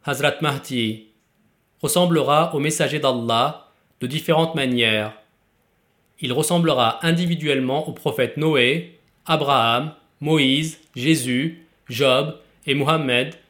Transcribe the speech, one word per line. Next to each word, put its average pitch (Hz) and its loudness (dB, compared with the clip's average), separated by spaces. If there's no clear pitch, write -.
Hazrat 143 -2
Mahdi, 127 -4
ressemblera 160 2
au 143 -2
messager 147 -2
d'Allah 123 -2
de 127 -6
différentes 160 0
manières. 117 0
Il 127 -4
ressemblera 151 2
individuellement 151 0
aux 139 -10
prophètes - -4
Noé, 151 0
Abraham, 139 2
Moïse, 147 0
Jésus, 131 -2
Job 135 0
et 139 -2
Mohammed 143 -2